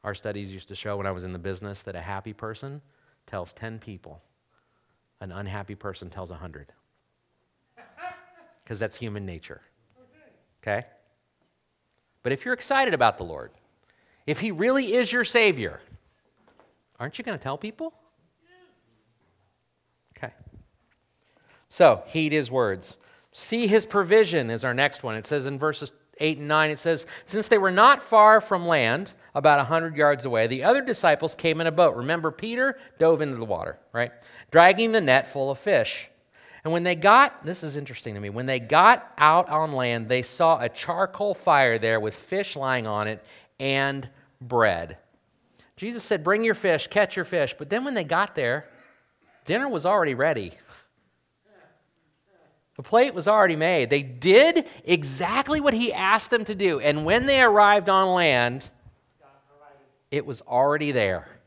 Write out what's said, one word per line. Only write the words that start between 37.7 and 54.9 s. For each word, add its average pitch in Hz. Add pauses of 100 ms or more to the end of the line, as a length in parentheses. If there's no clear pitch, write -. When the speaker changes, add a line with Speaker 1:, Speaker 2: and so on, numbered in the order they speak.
Speaker 1:
interesting 120
to 101
me, 101
"when 113
they 131
got 180
out 165
on 156
land, 120
they 127
saw 165
a 120
charcoal 185
fire 135
there 113
with 107
fish 190
lying 131
on 107
it 107 (340)
and 135 (320)
bread." 101 (800)
Jesus 233
said, 185
"Bring 208
your 220
fish, 165
catch -
your 180
fish." 151
But 147
then 233
when 277
they 196
got 170
there, 135 (800)
dinner 254
was 165
already 175
ready. 120 (2250)
The 139
plate 240
was 175
already 202
made. 156
They 143
did 190 (180)
exactly 180